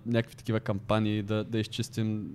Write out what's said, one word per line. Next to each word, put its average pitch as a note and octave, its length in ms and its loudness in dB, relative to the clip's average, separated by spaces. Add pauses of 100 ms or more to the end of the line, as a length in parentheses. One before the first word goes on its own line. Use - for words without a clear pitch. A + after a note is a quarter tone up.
някакви B2+ 300 2
такива A2 240 0
кампании, G#2+ 640 2
да, G#2+ 220 0
да A2+ 140 -2
изчистим, G#2+ 760 -2